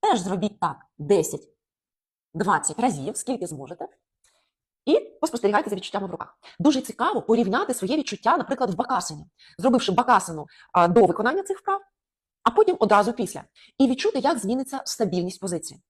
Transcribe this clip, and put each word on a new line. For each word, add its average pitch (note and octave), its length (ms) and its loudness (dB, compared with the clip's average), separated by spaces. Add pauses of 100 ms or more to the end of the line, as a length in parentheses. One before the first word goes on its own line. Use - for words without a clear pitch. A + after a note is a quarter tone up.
Теж F#4+ 200 2
зробіть G3 400 -4
так - 160 -2 (220)
десять, D#3 500 0 (840)
двадцять D#3+ 460 -2
разів, G3 360 -2
скільки A3+ 300 -6
зможете, D3+ 420 -12 (960)
і D4 160 4 (200)
поспостерігайте G#3 500 0
за G#3 60 -4
відчуттями F#3+ 300 -8
в F#3 40 -8
руках. - 280 -12 (200)
Дуже C4 220 2
цікаво C#4 420 -2
порівняти A#3+ 520 2
своє A3 220 -2
відчуття, C4+ 400 0
наприклад, B3+ 340 -2
в F3 60 -4
бакасані, F3 500 -4 (320)
зробивши A#3 340 2
бакасану, F#3 540 2 (260)
а, F3 160 6
до F#3+ 180 8
виконання A#3+ 360 0
цих F#4+ 160 -6
вправ, G4 220 -4 (640)
а A3+ 80 2
потім G4+ 300 4
одразу G#3 320 4
після. - 320 -6 (340)
І C4+ 100 6
відчути, C4+ 300 0
як D4+ 200 0
зміниться B3+ 460 -6
стабільність F3+ 560 -4
позиції. F3 500 -8